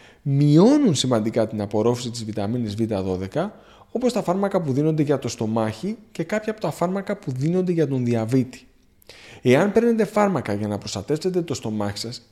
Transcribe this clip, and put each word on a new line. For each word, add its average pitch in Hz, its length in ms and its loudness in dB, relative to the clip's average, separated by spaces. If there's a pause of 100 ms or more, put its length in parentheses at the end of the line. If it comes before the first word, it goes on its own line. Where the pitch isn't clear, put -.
(220)
μειώνουν 156 720 6
σημαντικά 113 520 0
την 107 140 -6
απορρόφηση 113 500 0
της 117 140 -10
βιταμίνης 107 500 -4
Β 107 80 -2
δώδεκα, 95 800 -4 (300)
όπως 240 220 -2
τα 190 100 -2
φάρμακα 190 400 -2
που 139 100 -2
δίνονται 156 300 2
για 139 160 2
το 123 100 -6
στομάχι 113 680 -4 (160)
και 165 120 -6
κάποια 214 280 -4
από 214 80 -10
τα 170 100 -2
φάρμακα 190 460 -4
που 143 160 -8
δίνονται 175 400 0
για 160 160 2
τον 131 160 -2
διαβήτη. 120 580 0 (800)
Εάν 151 300 4
παίρνετε 226 320 4
φάρμακα 190 480 0
για 104 160 -2
να 104 100 -4
προστατεύσετε 151 640 -4
το 156 120 -4
στομάχι 104 440 -4
σας, 117 340 -10